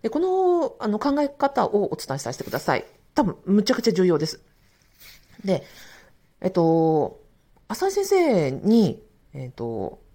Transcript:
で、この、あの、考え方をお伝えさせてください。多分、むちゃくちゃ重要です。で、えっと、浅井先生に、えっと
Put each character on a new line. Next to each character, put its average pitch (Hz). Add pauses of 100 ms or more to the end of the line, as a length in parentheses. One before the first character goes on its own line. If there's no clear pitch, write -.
で、 220
こ 285
の、 359
あ -
の、 208
考 285
え 285
方 277
を 202
お -
伝 -
え -
さ 123
せ -
て -
く -
だ 127
さ 139
い。 - (300)
多 302
分、 170 (100)
む 202
ち 214
ゃ 247
く 240
ち 233
ゃ 208
重 185
要 170
で 156
す。 - (1040)
で、 185 (800)
え -
っ -
と、 160 (480)
浅 359
井 381
先 392
生 254
に、 208 (300)
え 131
っ 123
と 113 (140)